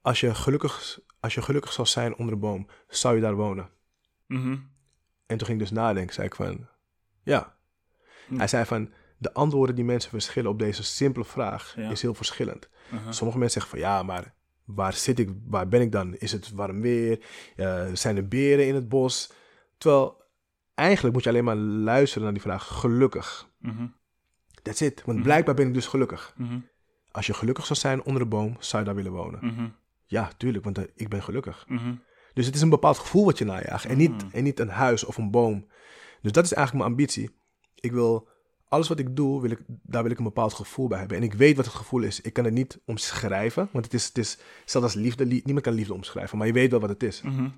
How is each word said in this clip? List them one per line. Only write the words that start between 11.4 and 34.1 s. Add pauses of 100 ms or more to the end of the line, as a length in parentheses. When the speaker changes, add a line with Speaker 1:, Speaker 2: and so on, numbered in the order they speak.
Speaker 2:
Ja.
Speaker 1:
is
heel
verschillend." (240)
Speaker 2:
Uh-huh.
Speaker 1:
Sommige
mensen
zeggen
van,
"Ja,
maar (320)
waar
zit
ik, (180)
waar
ben
ik
dan?
Is
het
warm
weer? (300)
Eh,
zijn
er
beren
in
het
bos?" (440)
Terwijl, (500)
eigenlijk
moet
je
alleen
maar
luisteren
naar
die
vraag,
"Gelukkig."
Speaker 2:
Mhm. (720)
Speaker 1:
That's
it.
Want
Speaker 2:
Mhm.
Speaker 1:
blijkbaar
ben
ik
dus
gelukkig.
Speaker 2:
Mhm. (520)
Speaker 1:
Als
je
gelukkig
zou
zijn
onder
een
boom,
zou
je
daar
willen
wonen.
Speaker 2:
Mhm. (380)
Speaker 1:
Ja,
tuurlijk,
want,
eh, (120)
ik
ben
gelukkig.
Speaker 2:
Mhm. (400)
Speaker 1:
Dus
het
is
een
bepaald
gevoel
wat
je
najaagt
en
niet, (120)